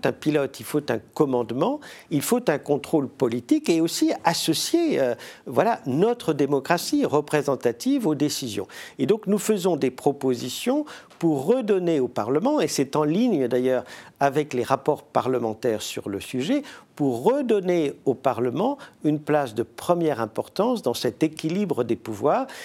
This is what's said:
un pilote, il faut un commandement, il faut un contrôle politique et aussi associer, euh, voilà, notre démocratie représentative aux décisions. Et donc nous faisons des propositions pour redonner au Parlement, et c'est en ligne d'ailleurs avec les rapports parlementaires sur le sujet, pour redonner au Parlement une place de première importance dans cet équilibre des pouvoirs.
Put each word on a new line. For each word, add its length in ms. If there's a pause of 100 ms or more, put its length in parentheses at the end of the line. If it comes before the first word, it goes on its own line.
un 80
pilote, 480
il 40
faut 240
un 120 (140)
commandement, 640 (320)
il 100
faut 260
un 100
contrôle 500
politique 600
et 120
aussi 320 (100)
associer, 800
euh, 160 (300)
voilà, 400
notre 460
démocratie 720
représentative 1000
aux 80
décisions. 540 (320)
Et 60
donc 200
nous 120
faisons 360
des 160
propositions 920 (340)
pour 280
redonner 520
au 100
Parlement, 520
et 80
c'est 260
en 100
ligne 440
d'ailleurs 340 (380)
avec 340
les 80
rapports 400
parlementaires 800
sur 260
le 120
sujet, 420 (320)
pour 300
redonner 720 (100)
au 100
Parlement 640 (260)
une 160
place 360
de 80
première 580
importance 640
dans 120
cet 280
équilibre 640
des 120
pouvoirs. 500 (180)